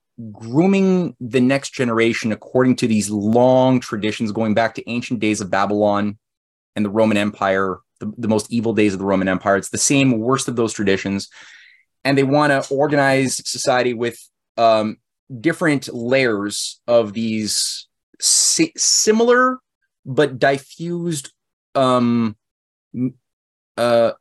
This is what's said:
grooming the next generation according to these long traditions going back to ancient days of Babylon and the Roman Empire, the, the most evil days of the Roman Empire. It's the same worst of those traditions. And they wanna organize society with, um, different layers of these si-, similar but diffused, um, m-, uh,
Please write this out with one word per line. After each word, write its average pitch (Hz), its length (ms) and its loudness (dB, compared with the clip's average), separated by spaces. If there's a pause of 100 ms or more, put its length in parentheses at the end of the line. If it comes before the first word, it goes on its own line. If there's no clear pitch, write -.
(320)
grooming 180 840 0
the 127 220 -2
next 135 300 0
generation 113 600 0
according 127 460 0
to 123 100 -2
these 107 220 0
long 123 720 4
traditions 107 520 -4
going 110 200 -2
back 113 220 0
to 104 160 -12
ancient 120 280 -6
days 107 220 0
of 92 100 -8
Babylon 101 680 0 (580)
and 107 80 -2
the 101 60 -4
Roman 110 260 2
Empire, 98 640 -2 (200)
the, 107 180 -10
the 117 120 -6
most 107 220 0
evil 113 220 -2
days 104 220 2
of 92 40 -6
the 98 60 -6
Roman 95 240 0
Empire. 95 280 0
It's 92 120 -4
the - 80 -10
same 135 420 2
worst 131 300 -2
of 120 80 -6
those 113 160 0
traditions. 98 560 -2 (760)
And 139 120 0
they 139 60 4
wanna 139 480 2
organize 139 760 0
society 123 460 0
with, 117 260 -4 (380)
um, 110 400 2 (440)
different 156 520 0
layers 117 960 -2
of 117 260 2
these 110 760 -4 (320)
si-, - 560 0
similar 240 840 2 (480)
but 131 320 0
diffused, 165 960 -4 (420)
um, 120 640 2 (580)
m-, 127 200 -6 (600)
uh, 117 440 2